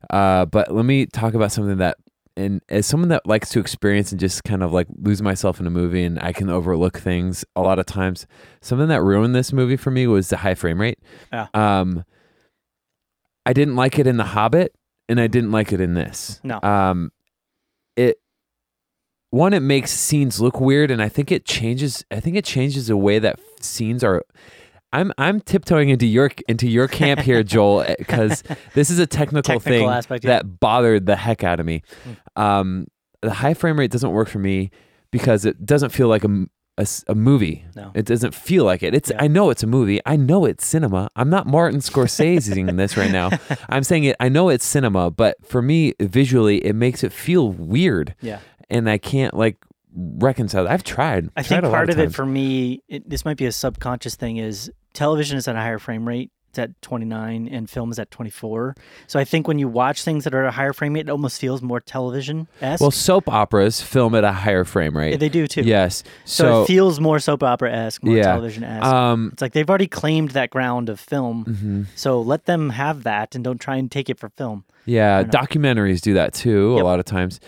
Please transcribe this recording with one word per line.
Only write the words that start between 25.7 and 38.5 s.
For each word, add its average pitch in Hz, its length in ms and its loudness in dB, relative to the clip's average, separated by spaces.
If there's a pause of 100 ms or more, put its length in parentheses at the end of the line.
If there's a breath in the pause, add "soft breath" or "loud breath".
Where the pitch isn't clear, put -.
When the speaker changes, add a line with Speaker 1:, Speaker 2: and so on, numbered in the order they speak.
Speaker 1:
into 120 160 2
your, 120 240 4 (180)
into 117 200 0
your 120 200 2
camp 139 340 0
here, 123 220 4
Speaker 2:
<laughs> - 0 -
Speaker 1:
Joel, 101 380 4
eh, - 140 -2 (120)
'cause 110 360 0 (320 loud breath)
this 143 160 2
is 175 80 0
a 170 80 2
technical 147 340 -2
Speaker 2:
Technical 123 460 2
Speaker 1:
thing - 20 2
Speaker 2:
aspect, 123 340 -4
yeah. 123 140 4
Speaker 1:
that 92 220 -6
bothered 110 480 4
the 101 80 4
heck 107 280 -4
out 87 160 0
of 82 60 -4
me. 80 160 -4 (540 loud breath)
Speaker 2:
Hmm. - 60 -4
Speaker 1:
Um, 95 460 0 (340)
the 107 120 -4
high 131 220 0
frame 160 240 0
rate 131 100 2
doesn't 120 220 -2
work 104 180 0
for - 80 -10
me 98 320 -2 (400 soft breath)
because 110 360 2
it 104 200 -2
doesn't 143 240 2
feel 120 200 2
like 110 140 2
a 107 40 0
m-, 98 240 0 (260)
a - 40 -2
s-, - 260 -4
a 104 80 -2
movie. 107 500 2 (100)
Speaker 2:
No. 101 200 -16
Speaker 1:
It 107 100 -2
doesn't 117 300 0
feel 170 300 2